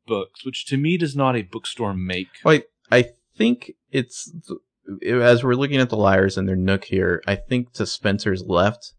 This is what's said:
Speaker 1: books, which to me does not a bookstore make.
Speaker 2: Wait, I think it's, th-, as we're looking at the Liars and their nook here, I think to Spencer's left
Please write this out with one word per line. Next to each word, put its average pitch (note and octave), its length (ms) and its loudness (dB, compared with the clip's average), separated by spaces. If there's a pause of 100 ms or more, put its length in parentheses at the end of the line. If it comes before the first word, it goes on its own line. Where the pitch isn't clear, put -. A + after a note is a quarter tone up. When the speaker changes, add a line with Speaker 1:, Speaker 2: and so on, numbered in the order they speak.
Speaker 1:
books, G2+ 400 -6
which C3 220 -10
to C#3 100 -2
me D#3+ 200 0
does D3+ 180 -4
not C3 220 2
a A2 40 -2
bookstore G2+ 520 -8
make. F#2 340 -4 (160)
Speaker 2:
Wait, D3+ 220 4 (260)
I B2 140 4 (320)
think A#3+ 340 -2 (200)
it's, - 380 -6 (680)
th-, A#2+ 220 0
as A#2+ 220 6
we're B2+ 120 2
looking C#3 240 0
at B2 100 2
the A2 60 -4
Liars G2 420 4
and F#2+ 120 -2
their F#2 80 0
nook F#2+ 260 0
here, F2+ 420 -2
I G2+ 100 0
think B2 380 -4
to G#2 120 -4
Spencer's F#2+ 600 -2
left F#2+ 540 0